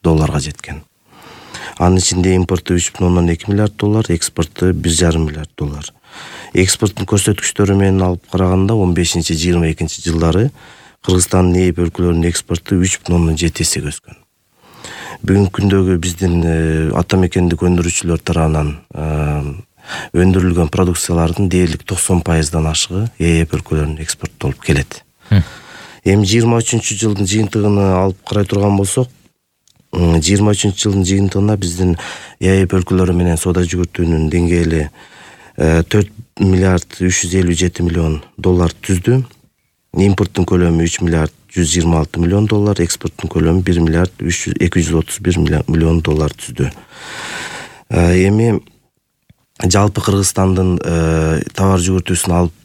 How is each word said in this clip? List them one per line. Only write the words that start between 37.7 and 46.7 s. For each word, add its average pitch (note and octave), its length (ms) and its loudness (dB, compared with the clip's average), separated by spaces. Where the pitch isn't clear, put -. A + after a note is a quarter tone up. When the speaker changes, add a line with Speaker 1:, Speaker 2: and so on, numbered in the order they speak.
Speaker 1:
миллион E2 380 0
доллар F2 320 2
түздү. A#2+ 400 0
Импорттун F#2+ 500 2
көлөмү E2+ 380 2
үч E2 180 -2
миллиард E2 300 0
жүз E2+ 180 0
жыйырма E2 260 2
алты D2+ 200 -4
миллион G2 260 2
доллар, G#2 360 2
экспорттун - 500 -6
көлөмү E2 320 2
бир F2 160 0
миллиард E2 400 0
үч - 320 -6
жүз, - 80 -4
эки F2 240 0
жүз D#2+ 160 0
отуз - 220 -8
бир F2+ 180 0
миллион D#2+ 600 0
доллар D#2 280 0
түздү. - 400 -6